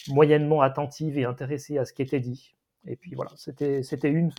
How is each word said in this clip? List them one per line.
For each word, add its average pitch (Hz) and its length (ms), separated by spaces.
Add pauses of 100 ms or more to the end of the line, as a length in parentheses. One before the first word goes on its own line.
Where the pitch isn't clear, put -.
moyennement 151 540
attentive 143 540
et 135 80
intéressée 143 540
à 127 60
ce - 80
qui - 100
était 135 180
dit. 123 340 (320)
Et - 100
puis - 180
voilà, - 220
c'était, 139 480
c'était 143 260
une, 165 280